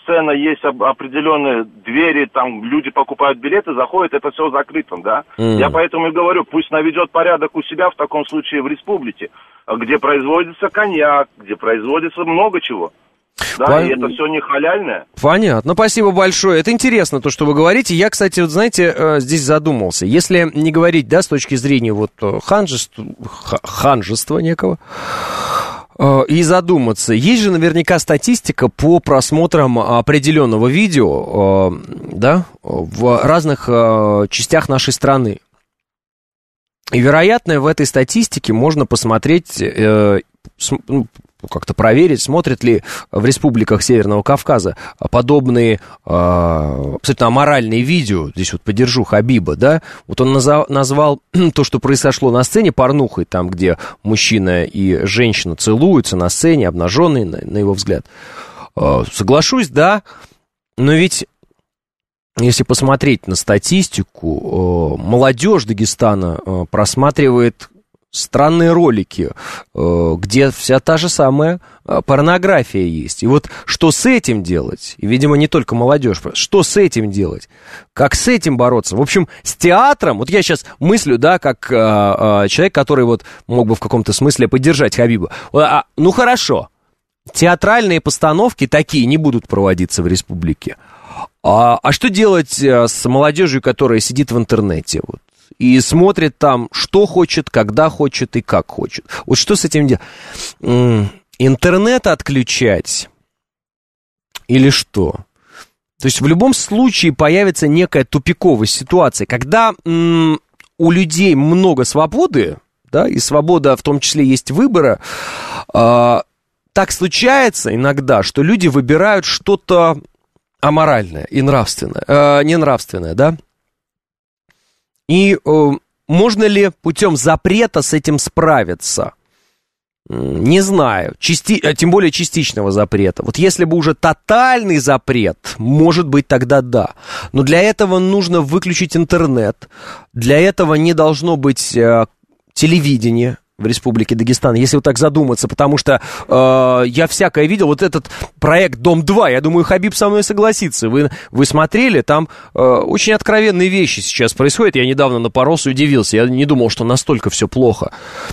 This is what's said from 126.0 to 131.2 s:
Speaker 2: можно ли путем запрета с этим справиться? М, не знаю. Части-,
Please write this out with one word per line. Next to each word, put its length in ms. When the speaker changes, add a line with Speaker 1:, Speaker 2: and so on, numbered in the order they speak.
Speaker 2:
можно 360
ли 280
путем 340
запрета 640
с 120
этим 260
справиться? 920
М, 340
не 180
знаю. 580
Части-, 420